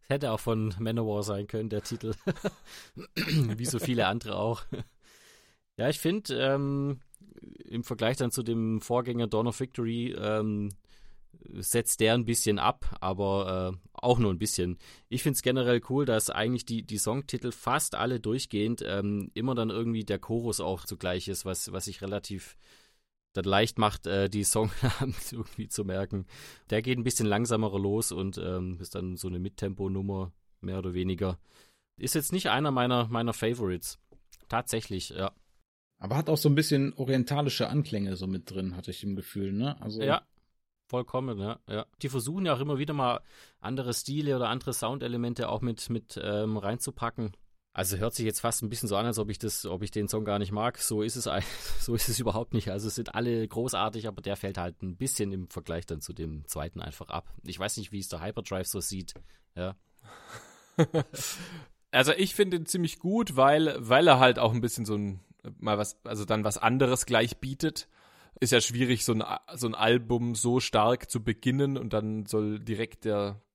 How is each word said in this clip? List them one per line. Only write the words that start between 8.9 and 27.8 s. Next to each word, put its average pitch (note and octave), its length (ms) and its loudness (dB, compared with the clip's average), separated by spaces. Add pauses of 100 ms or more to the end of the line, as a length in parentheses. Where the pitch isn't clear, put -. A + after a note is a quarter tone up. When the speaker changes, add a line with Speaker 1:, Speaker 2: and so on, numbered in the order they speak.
Speaker 1:
Dawn A2 200 2
of A#2 140 -2
Victory, A#2+ 580 -2
ähm, G#2+ 520 0 (840)
setzt - 480 0
der A2 140 6
ein B2 100 2
bisschen G#2+ 340 2
ab, - 420 2
aber, F#2 760 0
äh, - 180 -16
auch B2 260 4
nur G#2+ 140 4
ein E2+ 60 -2
bisschen. F2+ 400 -2 (300)
Ich - 140 -4
find's C#3 200 2
generell B2 480 4
cool, C#3 160 2
dass A2 240 2
eigentlich A#2 340 0
die, A2+ 200 -4
die G#2+ 140 -6
Songtitel B2 540 -2
fast - 420 0
alle A#2+ 240 0
durchgehend, A2 680 -2
ähm, G2+ 480 -2
immer B2 200 -2
dann A2+ 160 0
irgendwie A2+ 340 -2
der G2 140 -2
Chorus A#2 420 -2
auch F2+ 260 -4
zugleich F2+ 420 -4
ist, F#2+ 160 -6
was, F#2+ 260 -4
was F#2 140 -6
sich G2+ 160 -10
relativ G2 560 -8 (800)
dann F#2 100 -2
leicht G2 340 4
macht, G#2 280 2
äh, G2 220 2
die G2+ 160 0
Songnamen A2 760 0
<laughs> - 100 -10
irgendwie A2+ 360 -8
zu - 160 -4
merken. F#2+ 420 -2 (440)
Der G#2+ 120 2
geht B2 160 0
ein A2+ 60 -2
bisschen A#2 220 2
langsamer A2 520 2
los G2+ 340 0